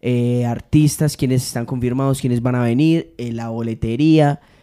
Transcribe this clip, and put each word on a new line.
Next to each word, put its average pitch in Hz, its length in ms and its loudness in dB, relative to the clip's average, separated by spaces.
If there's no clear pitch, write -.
eh, 123 460 0
artistas, 147 680 0
quienes 127 300 -2
están 117 200 -6
confirmados, 131 540 -2
quienes 123 220 0
van 123 120 0
a 123 100 0
venir, 156 540 2
eh, 120 140 -8
la 117 180 -8
boletería, 123 880 2